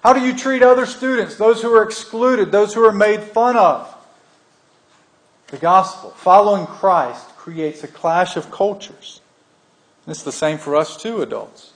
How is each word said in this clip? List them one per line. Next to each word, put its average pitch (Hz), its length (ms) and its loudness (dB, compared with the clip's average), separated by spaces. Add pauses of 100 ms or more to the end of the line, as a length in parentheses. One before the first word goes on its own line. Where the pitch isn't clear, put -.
How 247 100 6
do 269 80 2
you 254 160 -2
treat 262 240 -2
other 254 240 6
students, 247 500 -6
those 226 280 0
who 233 120 0
are 214 80 6
excluded, 226 680 -2
those 208 240 2
who 226 100 2
are 220 60 6
made 208 320 0
fun 240 340 0
of? 165 360 0 (1500)
The 139 100 -16
gospel, - 540 0
following 196 540 4
Christ, 156 680 -2
creates 156 480 -10
a 151 40 -16
clash 170 500 -2
of - 140 -12
cultures. - 680 -6 (840)
And 156 60 -14
it's 151 120 -14
the 143 80 -8
same 156 260 -4
for 147 200 -4
us 156 180 -2
too, 220 260 -8
adults. 113 540 -12